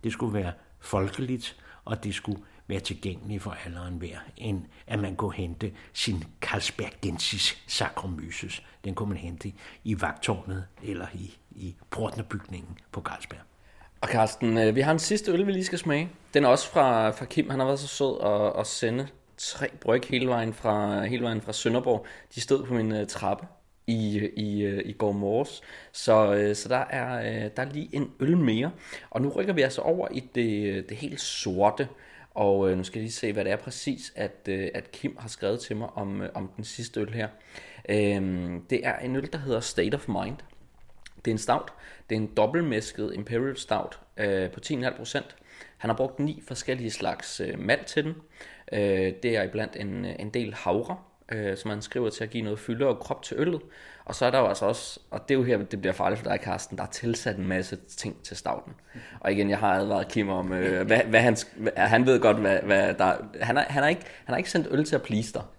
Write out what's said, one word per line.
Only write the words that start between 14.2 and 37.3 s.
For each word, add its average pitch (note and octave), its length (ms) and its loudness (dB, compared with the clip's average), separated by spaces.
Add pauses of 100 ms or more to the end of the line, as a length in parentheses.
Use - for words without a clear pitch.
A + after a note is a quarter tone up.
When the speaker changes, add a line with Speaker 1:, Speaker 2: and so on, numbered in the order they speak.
Speaker 2:
øh, A2 160 6
vi C3+ 60 4
har D3 120 4
en E3 60 4
sidste G#3 340 0
øl, F#3 140 4
vi G3 60 2
lige F#3 120 0
skal F3 140 -4
smage. E3 320 0 (240)
Den C#3+ 100 8
er B2+ 40 8
også C#3 220 6
fra, A#2 400 6
fra G#2+ 140 -6
Kim. - 260 0
Han C3+ 80 0
har C3 80 4
været C#3 140 2
så C#3+ 80 -8
sød - 340 0
at, G#2 380 4
at A2 60 0
sende A#2+ 420 0 (280)
tre - 320 -6 (120)
bryg B2 280 4
hele B2+ 180 2
vejen A2+ 280 0
fra, G#2 500 2
hele A#2 180 -2
vejen A2+ 180 0
fra G#2+ 120 -8
Sønderborg. A#2+ 540 2 (280)
De B2 60 -8
stod C3+ 260 2
på B2 80 -2
min, A2 180 2
øh, G#2 140 0
trappe G#2 400 -4 (400)
i, G#2+ 500 0
i, G#2 260 -2
øh, G2+ 220 0
i G#2 80 -8
går G#2 200 0
morges. G2+ 480 0 (320)
Så, A2 420 6
øh, G#2 220 4
så - 120 -8
der B2+ 80 2
er, A#2+ 680 -2
øh, G#2+ 120 -6
der B2+ 60 -2
er C#3 100 -6
lige D3 200 -8
en C#3+ 180 -2 (100)
øl D#3+ 160 4
mere. C3 340 4 (400)
Og A#2+ 120 0
nu C#3 60 2
rykker G3 240 0
vi D#3+ 100 4
altså C3+ 180 2
over E3+ 320 2
i C3 80 -4 (140)
det, A2 300 2
øh, G2 240 -2
det G#2+ 80 -10
helt C#3+ 240 -8
sorte. G#2 680 2 (460)
Og, G2 360 6
øh, F#2 60 4
nu F#2 80 -2
skal - 140 -8
jeg A2 60 -4
lige A2 80 -6
se, G#2+ 200 -2
hvad G2+ 120 0
det F#2+ 80 2
er - 40 0
præcis, - 600 -6
at, - 320 -6
øh, F#2+ 260 -2
at - 180 -10
Kim C#3 260 -8
har A2+ 100 -12
skrevet G#2+ 320 -2
til - 160 -6
mig A2 180 -6
om, G2 280 -4
øh, F2+ 120 -6
om F#2+ 220 -8
den A2 80 -10
sidste - 360 -8
øl G#2+ 120 -4
her. A2 160 -4 (600)